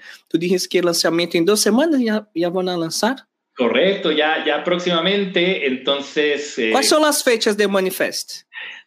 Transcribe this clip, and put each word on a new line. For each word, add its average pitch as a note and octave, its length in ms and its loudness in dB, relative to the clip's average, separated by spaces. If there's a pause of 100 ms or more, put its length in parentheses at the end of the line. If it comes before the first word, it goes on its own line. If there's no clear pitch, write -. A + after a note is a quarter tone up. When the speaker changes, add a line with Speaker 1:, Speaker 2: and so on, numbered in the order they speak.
(280)
Speaker 1:
Tú - 100 0
dijiste F3+ 300 0
que F3+ 120 0
el F3 60 0
lanzamiento E3+ 520 0
en E3+ 80 2
dos G#3 160 2
semanas C4+ 400 2
ya, G#3+ 340 -2
ya F3 140 -2
van F#3 180 -2
a F3+ 80 -2
lanzar. E3+ 400 -2 (400)
Speaker 2:
Correcto, D3+ 560 2
ya, D3+ 340 0
ya D3 160 0
próximamente, F3+ 1040 0
entonces, C#3 920 -2
eh, A2+ 120 0
Speaker 1:
¿Cuáles C4 180 2
son D#4 140 4
las D4 200 0
fechas A3+ 320 2
de G#3 100 0
Money F#3+ 260 0
Fest? - 500 -6 (460)